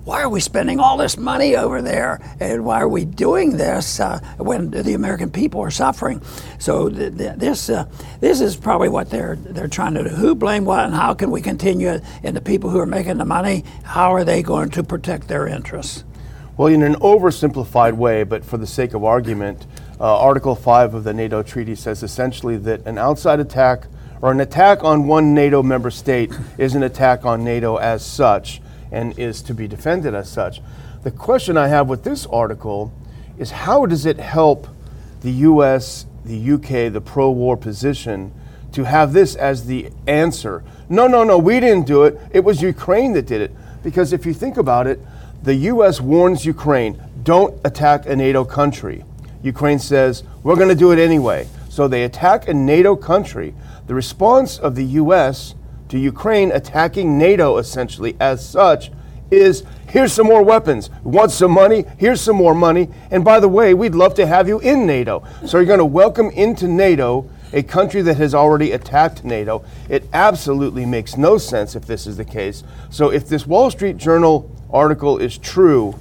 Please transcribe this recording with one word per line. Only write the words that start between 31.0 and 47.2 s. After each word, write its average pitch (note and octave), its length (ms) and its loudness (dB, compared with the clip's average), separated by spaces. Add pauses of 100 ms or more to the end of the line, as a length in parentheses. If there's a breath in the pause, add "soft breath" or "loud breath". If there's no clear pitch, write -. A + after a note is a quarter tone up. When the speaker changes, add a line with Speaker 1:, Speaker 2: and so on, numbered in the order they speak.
Speaker 2:
The B2+ 80 -6
question A3+ 460 -2
I D3 120 2
have C#3+ 200 2
with C3 160 -6
this C#4 220 -6
article A2 680 -6 (460 loud breath)
is B2+ 120 -10
how B3 360 0
does D#3+ 200 -2
it D#3+ 120 0
help D3+ 480 0 (540 loud breath)
the B2 100 -6
U D3 320 4
S, C3 440 0 (180)
the A2+ 120 -12
U C3 220 -2
K, B2+ 300 -2
the G#2+ 120 -6
pro-war B2+ 560 0
position G#2+ 760 -8 (400 loud breath)
to C3+ 120 -6
have C#3+ 280 2
this F3+ 220 4
as C3 320 -4
the B2+ 240 -8 (160)
answer? C#3+ 560 -2 (260 loud breath)
"No, A3+ 180 4
no, B3 160 4
no, G#3+ 160 6
we G3+ 220 4
didn't G#3 260 4
do C#3+ 180 6
it. D3 140 4 (120)
It F#3 140 4
was F#3 180 2
Ukraine G3 500 0
that C#3+ 140 -2
did A2 140 -4
it." G#2 100 -4 (320 loud breath)
Because E3 300 -2
if F3 120 -4
you E3 80 -4
think A#3 240 -6
about B2+ 300 2
it, C3 140 -2 (420 loud breath)
the C3+ 120 2
U G#3 300 2
S D#3 160 2
warns D#3+ 460 2
Ukraine, C#3 560 -2 (220 loud breath)